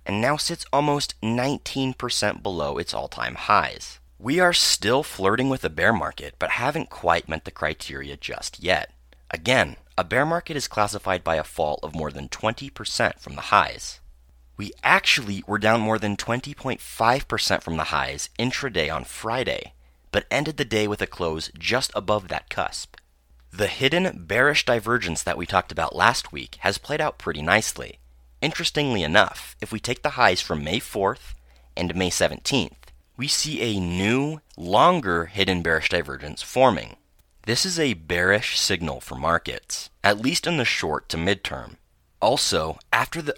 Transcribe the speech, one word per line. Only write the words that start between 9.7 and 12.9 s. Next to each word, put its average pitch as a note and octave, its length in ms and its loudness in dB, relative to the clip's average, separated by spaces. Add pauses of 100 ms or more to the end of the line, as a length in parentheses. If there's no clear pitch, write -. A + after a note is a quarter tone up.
a F2+ 80 -6
bear A#2+ 200 2
market E3 300 -4
is C3+ 140 -6
classified G2+ 520 0
by D#2+ 140 0
a D2+ 80 0
fall D2+ 400 -4
of D#2 100 -8
more D#2 180 -4
than C#2 180 -10
twenty A2+ 400 -4
percent - 500 -2